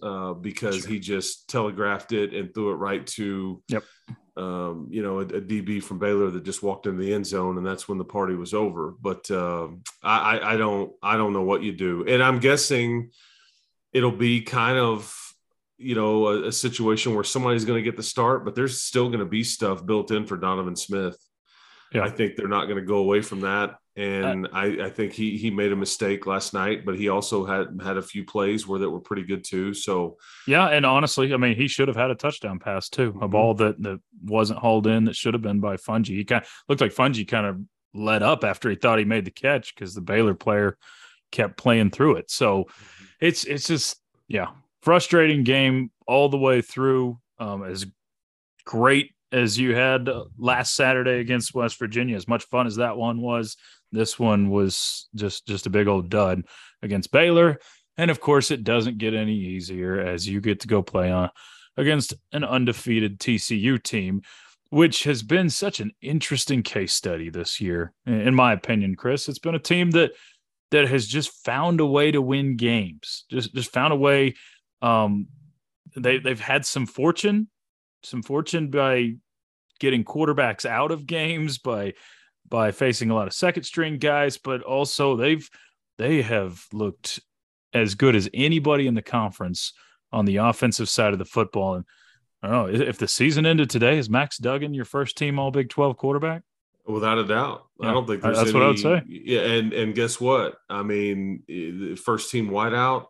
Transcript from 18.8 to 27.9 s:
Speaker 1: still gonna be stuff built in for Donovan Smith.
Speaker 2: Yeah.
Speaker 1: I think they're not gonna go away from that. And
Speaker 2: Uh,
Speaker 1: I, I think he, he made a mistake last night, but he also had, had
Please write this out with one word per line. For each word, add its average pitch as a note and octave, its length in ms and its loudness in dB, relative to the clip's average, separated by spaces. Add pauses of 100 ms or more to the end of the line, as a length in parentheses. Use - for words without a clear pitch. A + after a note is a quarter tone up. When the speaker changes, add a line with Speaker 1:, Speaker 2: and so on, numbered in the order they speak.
Speaker 1:
still B2 260 0
gonna A2 160 -2
be G#2 180 -2
stuff G2 400 -2
built G#2 280 0
in G#2+ 160 -2
for G2 100 -6
Donovan F#2 380 -2
Smith. F#2+ 420 -6 (760)
Speaker 2:
Yeah. G#2+ 120 0
Speaker 1:
I G#2 60 -2
think G#2 260 -2
they're G2+ 120 -6
not G2+ 200 -2
gonna G2 160 -4
go G2+ 140 -2
away G2+ 240 2
from G#2 200 -8
that. G2+ 360 -2 (180)
And F#2+ 500 -4
Speaker 2:
Uh, - 80 -8
Speaker 1:
I, G2 120 -2 (200)
I F#2+ 60 -6
think G#2 200 -4
he, A2 260 -4
he A2+ 120 -4
made G2+ 220 0
a G2+ 40 0
mistake G2 520 -4
last G2 260 -4
night, G2+ 320 -2
but F#2+ 120 -4
he G2+ 120 -2
also G2 360 -2
had, F#2+ 380 -4
had F#2+ 140 -4